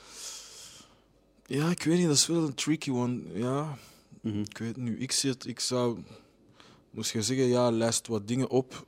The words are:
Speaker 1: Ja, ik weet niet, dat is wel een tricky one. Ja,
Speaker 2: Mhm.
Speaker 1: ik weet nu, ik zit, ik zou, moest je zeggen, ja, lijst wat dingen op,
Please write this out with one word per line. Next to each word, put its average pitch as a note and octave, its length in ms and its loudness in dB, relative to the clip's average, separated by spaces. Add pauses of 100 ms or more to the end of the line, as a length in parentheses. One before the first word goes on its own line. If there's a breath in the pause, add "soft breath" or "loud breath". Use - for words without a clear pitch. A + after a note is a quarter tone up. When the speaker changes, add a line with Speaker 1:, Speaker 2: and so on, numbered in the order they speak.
(1500 loud breath)
Speaker 1:
Ja, D3 240 0
ik F3 140 0
weet D#3+ 140 4
niet, F3+ 100 6
dat D3 80 6
is - 120 4
wel E3 160 2
een D3 100 -2
tricky D3+ 380 0
one. B2 300 0 (120)
Ja, C3 440 -2 (440 soft breath)
Speaker 2:
Mhm. G#2 180 -4
Speaker 1:
ik G#2 180 -6
weet A2+ 200 -6
nu, A#2+ 200 -4
ik C3 140 -6
zit, C3 360 -2
ik B2 120 -10
zou, B2 380 0 (920 loud breath)
moest - 220 -6
je A2+ 120 0
zeggen, C3 220 2
ja, B2 260 6
lijst A#2 360 2
wat G#2 200 -4
dingen B2 220 0
op, - 380 0